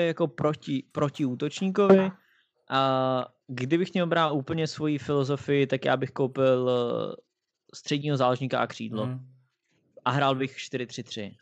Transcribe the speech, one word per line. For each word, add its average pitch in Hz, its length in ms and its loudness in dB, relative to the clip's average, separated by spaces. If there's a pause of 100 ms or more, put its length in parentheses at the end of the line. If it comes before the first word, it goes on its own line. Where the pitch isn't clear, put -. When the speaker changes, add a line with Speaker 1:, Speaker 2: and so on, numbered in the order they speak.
(140)
Speaker 1:
jako 165 140 0
proti, 147 640 -2
proti 147 340 -2
útočníkovi. 190 840 2 (580)
A 135 120 2 (680)
kdybych 139 460 -2
měl 175 140 0
brát 160 240 2
úplně 156 360 -2
svoji 151 300 -2
filozofii, 143 680 0
tak 135 180 -2
já 131 120 4
bych 135 140 -2
koupil, 131 580 2
eh, 120 460 -2 (540)
středního 147 480 -4
záložníka 127 420 0
a 117 80 0
křídlo. 110 380 -6
Speaker 2:
Mhm. 127 200 -8 (800)
Speaker 1:
A 123 60 0
hrál 135 240 2
bych 135 220 -4
čtyři 123 280 -8
tři 117 180 -12
tři. 107 220 -10 (160)